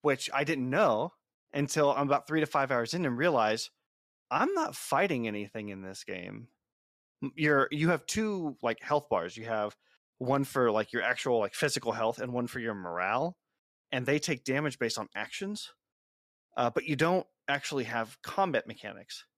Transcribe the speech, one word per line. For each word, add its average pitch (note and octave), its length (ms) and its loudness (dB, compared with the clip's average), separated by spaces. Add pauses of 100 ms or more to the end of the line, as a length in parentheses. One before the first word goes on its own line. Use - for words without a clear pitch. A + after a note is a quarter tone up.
which C#3 300 0
I C#3+ 120 2
didn't C3+ 240 0
know D3 420 2 (420)
until C#3+ 380 2
I'm C#3 160 2
about C#3 200 2
three D#3 120 0
to D3+ 60 4
five C#3 260 0
hours A#2+ 220 0
in F3 120 0
and A#2+ 120 0
realize A#2 540 2 (600)
I'm A3+ 220 2
not E4 220 0
fighting C#3 520 0
anything G#2 400 -6
in G2 140 -10
this F#2+ 240 -12
game. G2 420 -10 (720)
M-, C#3 140 -8
you're, D3+ 360 4
you D3+ 180 2
have E3+ 160 0
two, G3 560 -2
like, A#2 180 0
health D3 300 0
bars. F#2 260 0
You A2+ 100 -12
have G#2+ 300 -2 (440)
one C3+ 260 2
for, B2 260 4
like, G#2+ 220 0
your A#2 80 0
actual, B2 380 2
like, G2+ 160 0
physical C3+ 360 0
health A2+ 280 -2
and B2 120 -6
one A#2+ 160 -2
for B2+ 120 -8
your A2+ 140 -4
morale, F#2+ 640 -2 (560)
and B2+ 140 -2
they C#3+ 120 2
take C#3+ 280 -4
damage C3+ 340 -2
based A#2 180 -2
on G#2+ 160 -6
actions, - 600 -8 (840)
uh, A#2+ 140 2
but - 160 -2
you D3+ 100 0
don't E3+ 320 2 (220)
actually C#3 340 -2
have A2+ 380 -4
combat F3 440 0
mechanics. - 600 -14 (120)